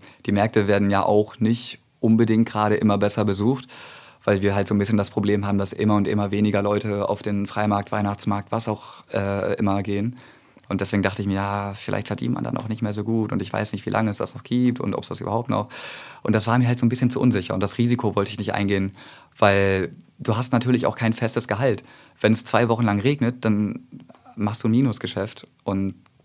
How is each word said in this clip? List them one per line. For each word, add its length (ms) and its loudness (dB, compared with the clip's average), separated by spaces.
die 80 0
Märkte 340 2
werden 220 4
ja 140 4
auch 360 2
nicht 400 0
unbedingt 480 4
gerade 260 2
immer 220 2
besser 260 0
besucht, 440 0
weil 160 2
wir 120 2
halt 140 0
so 80 0
ein 40 2
bisschen 180 0
das 120 0
Problem 360 0
haben, 120 0
dass 140 -2
immer 240 2
und 120 2
immer 240 0
weniger 300 2
Leute 460 -2
auf 140 -4
den 260 -4
Freimarkt, 460 -2
Weihnachtsmarkt, 580 -2
was 160 -2
auch, 460 -8
äh, 400 -2
immer 300 0
gehen. 340 -4
Und 120 -2
deswegen 200 0
dachte 200 0
ich 60 -4
mir, 80 0
ja, 400 -4
vielleicht 320 -4
verdient 260 -4
man 100 -4
dann 140 -4
auch 100 -6
nicht 140 -6
mehr 100 -2
so 120 -6
gut 280 -2
und 100 -2
ich 100 -8
weiß 200 -2
nicht, 140 -8
wie 40 -4
lange 200 0
es 80 -4
das 180 -6
noch 80 -16
gibt 360 0
und 160 -4
ob's 120 -6
das 140 -8
überhaupt 280 -4
noch. 200 -2
Und 100 2
das 120 2
war 120 4
mir 100 4
halt 100 2
so 80 2
ein 40 4
bisschen 200 2
zu 120 -2
unsicher 320 2
und 80 -2
das 160 -2
Risiko 380 0
wollte 160 0
ich 60 -10
nicht 160 -4
eingehen, 380 0
weil 560 4
du 160 0
hast 160 -2
natürlich 340 2
auch 120 0
kein 160 0
festes 340 -4
Gehalt. 360 0
Wenn's 240 4
zwei 240 4
Wochen 160 2
lang 160 2
regnet, 460 0
dann 420 0
machst 280 -2
du 40 0
ein 40 2
Minusgeschäft 760 -2
und 320 -2